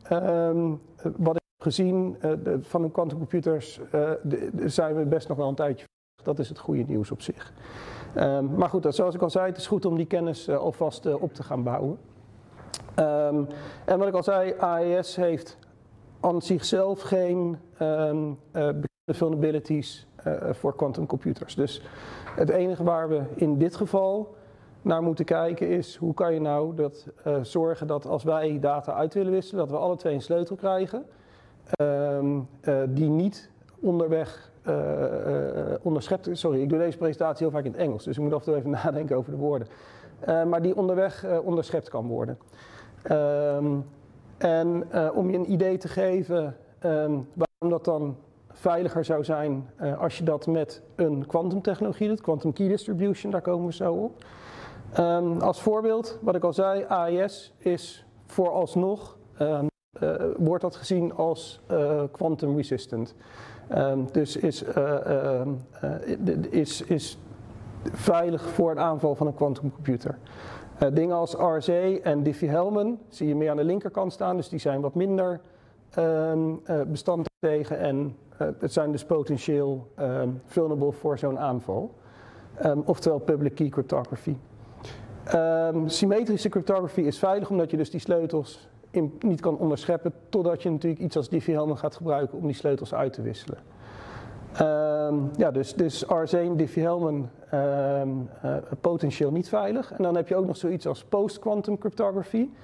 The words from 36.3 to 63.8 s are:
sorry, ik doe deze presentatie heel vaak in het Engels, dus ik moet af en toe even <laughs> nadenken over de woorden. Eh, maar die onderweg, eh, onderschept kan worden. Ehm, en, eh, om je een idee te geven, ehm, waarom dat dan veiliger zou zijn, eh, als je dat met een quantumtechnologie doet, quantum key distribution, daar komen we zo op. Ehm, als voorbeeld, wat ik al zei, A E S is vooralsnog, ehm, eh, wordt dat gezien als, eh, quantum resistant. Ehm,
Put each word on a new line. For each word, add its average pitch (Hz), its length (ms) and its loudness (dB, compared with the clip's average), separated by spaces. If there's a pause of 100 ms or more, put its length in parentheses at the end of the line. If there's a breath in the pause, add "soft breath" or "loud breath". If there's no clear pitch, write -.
sorry, 156 280 0
ik 143 80 0
doe 160 100 2
deze 170 200 0
presentatie 160 480 0
heel 147 80 0
vaak 143 100 -2
in 123 80 -4
het - 80 -4
Engels, 135 240 -2
dus - 120 -6
ik 147 60 -4
moet 147 100 0
af 151 60 2
en - 60 -12
toe 156 120 0
even 139 220 -2
<laughs> - 60 -6
nadenken 147 320 0
over 131 140 -2
de 143 80 -6
woorden. 139 300 0 (520 loud breath)
Eh, 165 240 2
maar 170 180 2
die 180 140 2
onderweg, 185 480 2
eh, 180 200 0
onderschept 165 440 -2
kan 117 180 -4
worden. 117 320 -4 (640 loud breath)
Ehm, 147 640 2 (720)
en, 170 540 2
eh, 160 240 2
om 185 160 2
je 185 60 2
een 180 160 0
idee 185 240 4
te 180 120 -6
geven, 175 680 0 (220)
ehm, 151 400 0 (140)
waarom 165 360 -2
dat 165 160 0
dan 147 320 0 (360)
veiliger 170 520 2
zou 151 200 2
zijn, 147 520 -2
eh, 143 240 -4
als - 180 -2
je 175 60 -4
dat 156 220 0
met 160 360 0 (120)
een 151 320 0
quantumtechnologie 185 840 0
doet, 214 120 0
quantum 156 320 0
key 196 160 0
distribution, 202 640 0
daar 180 80 0
komen 175 260 0
we 170 60 -4
zo 175 200 -2
op. 208 320 -4 (680 loud breath)
Ehm, 170 460 4
als 180 240 0
voorbeeld, 220 600 2
wat 185 120 2
ik 170 100 0
al 170 80 2
zei, 190 380 2
A 175 180 2
E 180 200 2
S - 300 -18
is - 480 -2 (200)
vooralsnog, 185 920 0 (220)
ehm, 147 280 2 (340)
eh, 156 140 0 (220)
wordt 170 260 2
dat 180 140 -2
gezien 170 380 0
als, 160 520 -4
eh, 151 440 2
quantum 151 460 0
resistant. 123 580 -4 (540 loud breath)
Ehm, 135 300 2 (140)